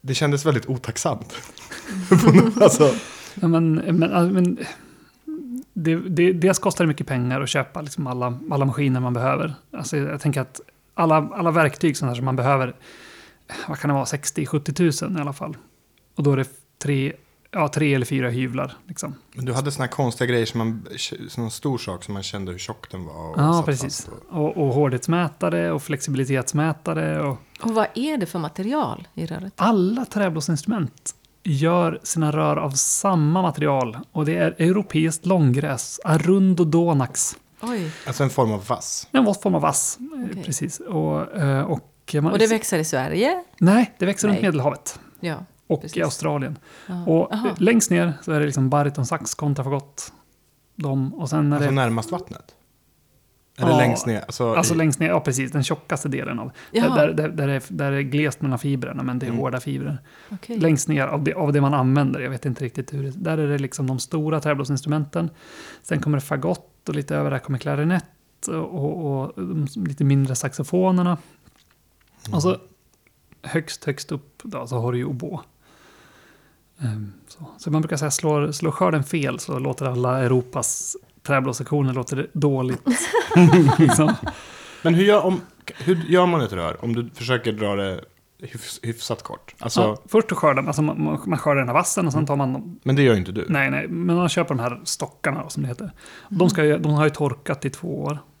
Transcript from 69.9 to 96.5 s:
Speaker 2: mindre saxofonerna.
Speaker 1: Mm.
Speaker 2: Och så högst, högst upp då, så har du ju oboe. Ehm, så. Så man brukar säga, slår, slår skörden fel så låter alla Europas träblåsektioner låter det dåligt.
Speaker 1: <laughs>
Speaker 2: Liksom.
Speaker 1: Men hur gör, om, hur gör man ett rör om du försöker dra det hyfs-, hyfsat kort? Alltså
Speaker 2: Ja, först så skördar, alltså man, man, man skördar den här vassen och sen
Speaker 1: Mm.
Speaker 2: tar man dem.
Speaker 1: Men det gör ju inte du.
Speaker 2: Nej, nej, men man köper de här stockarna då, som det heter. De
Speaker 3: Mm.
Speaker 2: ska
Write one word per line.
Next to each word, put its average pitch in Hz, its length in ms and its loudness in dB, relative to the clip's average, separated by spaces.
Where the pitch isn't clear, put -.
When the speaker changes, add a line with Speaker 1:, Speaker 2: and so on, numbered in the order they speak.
Speaker 2:
mindre 139 320 4
saxofonerna. 180 840 0
Speaker 1:
Mm. 107 80 -4
Speaker 2:
Och 147 60 2
så 185 160 2
högst, - 420 -6
högst 143 260 -6
upp - 320 -12
då, 127 240 -10
så 123 120 -2
har 120 120 0
du 123 60 -2
ju 123 80 -2
oboe. 147 340 -4
Ehm, 107 320 -6
så. - 180 -18
Så - 140 -6
man 156 100 2
brukar 156 160 -2
säga, 143 140 -2
slår, 151 400 0
slår 151 200 -2
skörden 165 320 2
fel 139 360 -2
så 143 200 -6
låter 135 260 -4
alla 127 340 0
Europas 123 760 0
träblåsektioner 135 720 0
låter 127 220 -4
det 135 180 -4
dåligt. 131 480 0
Speaker 1:
<laughs> 165 500 8
Speaker 2:
Liksom. 151 340 6
Speaker 1:
Men 165 120 4
hur 175 100 6
gör, 202 220 6
om, 185 160 0
hur 165 180 2
gör 180 180 6
man 170 160 2
ett 101 120 -2
rör 85 320 -4
om 117 100 0
du 117 180 -4
försöker 120 380 -2
dra 104 240 -2
det 98 260 -2
hyfs-, - 400 -14
hyfsat 113 400 -6
kort? - 360 -16
Alltså 117 220 0
Speaker 2:
Ja, 107 240 2
först 226 240 2
så 180 60 -2
skördar, 135 280 2
alltså 151 180 -2
man, 151 220 0
man, 151 220 -2
man 170 140 -2
skördar 143 200 2
den 127 80 0
här 120 60 -2
vassen 175 320 2
och 147 60 2
sen 143 80 0
Speaker 1:
Mm. 151 80 0
Speaker 2:
tar 143 80 0
man 135 180 0
dem. 170 300 -10
Speaker 1:
Men 135 120 2
det 143 80 4
gör 123 100 8
ju 101 60 4
inte 92 120 -4
du. 98 180 -4
Speaker 2:
Nej, 135 220 2
nej, 139 160 -4
men 170 280 0
man 175 140 2
köper 170 260 0
de 120 80 -2
här 120 200 -6
stockarna - 600 -6
då, - 60 -12
som 147 140 -4
det 131 60 -4
heter. 151 220 -8
De 202 60 -6
Speaker 3:
Mm. 180 140 6
Speaker 2:
ska 175 160 2